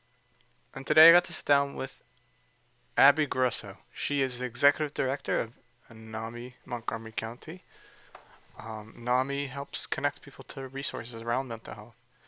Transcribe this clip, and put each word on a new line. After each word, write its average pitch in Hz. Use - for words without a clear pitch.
And 135
today 156
I -
got 175
to 170
sit -
down 143
with 131
Abby 143
Grosso. 120
She 143
is 123
the 127
executive 143
director 143
of 117
nami 113
Montgomery 113
County. 123
Um, 110
nami 131
helps 135
connect -
people -
to 135
resources 123
around 123
mental 113
health. -